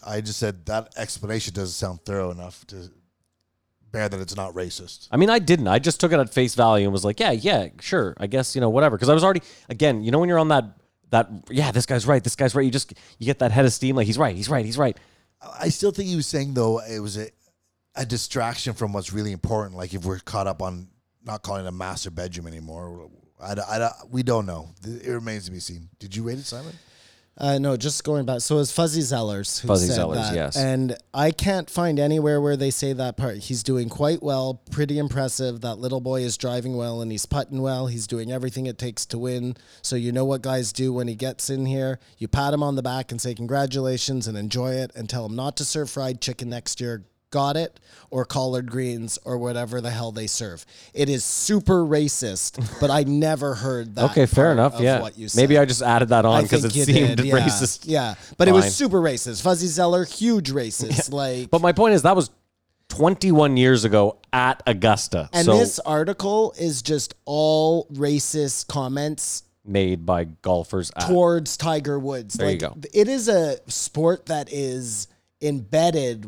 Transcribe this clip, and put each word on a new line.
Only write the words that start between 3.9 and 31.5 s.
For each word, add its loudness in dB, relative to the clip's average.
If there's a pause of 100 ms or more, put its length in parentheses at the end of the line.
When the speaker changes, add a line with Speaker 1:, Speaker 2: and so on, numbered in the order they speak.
Speaker 1:
bear -2
that -6
it's -10
not -8
racist." -10
Speaker 2:
I 0
mean, 6
I 4
didn't. 2
I 6
just 0
took 2
it 6
at 0
face 2
value 6
and 0
was -2
like, -2
"Yeah, 2
yeah, 2 (140)
sure. 0
I -4
guess, -2
you 0
know, 4
whatever." 4
'Cause 2
I 8
was 6
already, 4 (260)
again, 0
you 0
know, 4
when 2
you're 4
on 4
that, 2 (320)
that, 2 (200)
"Yeah, 0
this 0
guy's 0
right, 4
this -4
guy's 0
right," 2
you 2
just, -4 (260)
you -10
get 0
that 4
head 6
of 4
steam. 0
Like, 2
"He's 0
right, 0
he's -6
right, 0
he's -6
right." 0 (440)
Speaker 1:
I -8
still 0
think -6
he -2
was -2
saying, -4
though, 2
it -10
was -8
a, -10 (680)
a -6
distraction -4
from -4
what's -6
really -4
important. -4
Like, -8
if -8
we're -4
caught -6
up -6
on -8 (340)
not -12
calling -8
it -10
a -8
master -10
bedroom -10
anymore, -16 (320)
I, -10
I, -4 (180)
we -2
don't 0
know. -10 (180)
It -10
remains -8
to -14
be -14
seen. -14 (100)
Did -16
you -6
rate -6
it, -14
Simon? -14 (680)
Speaker 3:
Uh, 0
no, 0
just -6
going -2
back. -4
So 0
it 4
was 0
Fuzzy 0
Zellers -4
who -4
Speaker 2:
Fuzzy 4
Speaker 3:
said 2
Speaker 2:
Zellers, 0
Speaker 3:
that. -2
Speaker 2:
yes. -4
Speaker 3:
And 0 (160)
I 2
can't -2